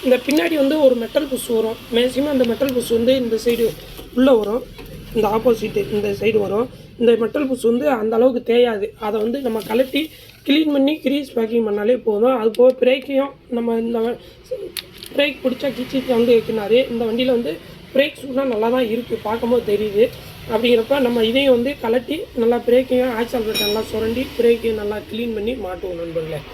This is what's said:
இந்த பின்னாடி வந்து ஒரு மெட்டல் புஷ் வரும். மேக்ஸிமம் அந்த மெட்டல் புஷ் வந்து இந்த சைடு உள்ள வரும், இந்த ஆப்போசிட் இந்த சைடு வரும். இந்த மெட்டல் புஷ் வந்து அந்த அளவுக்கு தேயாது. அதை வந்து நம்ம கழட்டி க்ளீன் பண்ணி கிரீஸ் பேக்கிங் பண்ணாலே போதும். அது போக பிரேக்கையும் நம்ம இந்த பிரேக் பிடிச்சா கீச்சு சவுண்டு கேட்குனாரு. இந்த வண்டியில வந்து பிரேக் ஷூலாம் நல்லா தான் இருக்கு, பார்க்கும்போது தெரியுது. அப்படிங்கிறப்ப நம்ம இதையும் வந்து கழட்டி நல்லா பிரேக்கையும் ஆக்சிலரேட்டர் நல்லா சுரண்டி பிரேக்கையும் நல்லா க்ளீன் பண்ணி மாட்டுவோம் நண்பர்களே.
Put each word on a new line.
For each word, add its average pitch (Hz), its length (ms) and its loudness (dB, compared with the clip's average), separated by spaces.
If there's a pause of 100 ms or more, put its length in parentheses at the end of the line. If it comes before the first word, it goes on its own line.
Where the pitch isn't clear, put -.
இந்த 247 220 4
பின்னாடி 320 360 2
வந்து 302 240 2
ஒரு 254 80 6
மெட்டல் 254 380 -2
புஷ் 240 260 -6
வரும். 220 200 -2 (160)
மேக்ஸிமம் 254 400 0
அந்த 247 180 2
மெட்டல் 254 260 -2
புஷ் 233 200 -2
வந்து 240 180 4
இந்த 226 280 -2
சைடு 233 240 2 (460)
உள்ள 262 260 6
வரும், 208 220 -2 (520)
இந்த 214 140 2
ஆப்போசிட் 220 520 0 (160)
இந்த 208 120 -2 (120)
சைடு 214 260 2
வரும். 220 220 -2 (300)
இந்த 233 140 4 (100)
மெட்டல் 262 240 -2
புஷ் 240 260 0
வந்து 269 160 0
அந்த 226 280 0
அளவுக்கு 240 360 2
தேயாது. 226 340 2 (200)
அதை 214 140 -2
வந்து 247 200 -2
நம்ம 226 200 -2 (100)
கழட்டி 262 320 -2 (420)
க்ளீன் 302 280 2
பண்ணி 277 200 2 (120)
கிரீஸ் 277 320 -2
பேக்கிங் 226 300 0
பண்ணாலே 208 280 0 (100)
போதும். 233 360 2
அது 220 100 2
போக 247 200 6 (100)
பிரேக்கையும் 269 520 0 (240)
நம்ம 233 240 -2
இந்த 233 180 -4 (1160)
பிரேக் 285 260 0
பிடிச்சா 254 340 -2
கீச்சு 262 220 -4 (100)
சவுண்டு 240 260 4
கேட்குனாரு. 220 440 2 (120)
இந்த 233 140 -4
வண்டியில 240 320 0
வந்து 233 160 -2 (420)
பிரேக் 294 260 2
ஷூலாம் 269 320 -2
நல்லா 220 240 0
தான் 247 160 0
இருக்கு, 233 300 -4
பார்க்கும்போது 233 500 0
தெரியுது. 208 320 2 (480)
அப்படிங்கிறப்ப 240 540 2
நம்ம 240 240 2
இதையும் 269 260 4
வந்து 262 240 -2
கழட்டி 247 360 -2 (260)
நல்லா 240 240 2
பிரேக்கையும் 254 540 2
ஆக்சிலரேட்டர் 220 460 -2
நல்லா 214 240 -2
சுரண்டி 226 360 -2 (120)
பிரேக்கையும் 226 440 2
நல்லா 208 160 -4 (120)
க்ளீன் 226 260 -4
பண்ணி 220 180 -4 (100)
மாட்டுவோம் 180 380 -8
நண்பர்களே. 160 380 -6 (140)